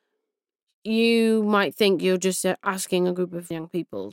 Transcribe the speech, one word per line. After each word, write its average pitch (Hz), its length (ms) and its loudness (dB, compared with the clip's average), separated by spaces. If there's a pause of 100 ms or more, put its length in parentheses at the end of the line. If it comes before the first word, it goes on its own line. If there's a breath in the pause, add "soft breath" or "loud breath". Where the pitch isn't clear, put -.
(840)
you 226 580 2
might 202 320 2
think 196 260 2
you're 185 160 2
just, 185 300 -2
uh, 185 160 0
asking 185 460 -2
a 180 40 0
group 180 200 -4
of 175 180 -12
young 165 180 -8
people 104 440 -8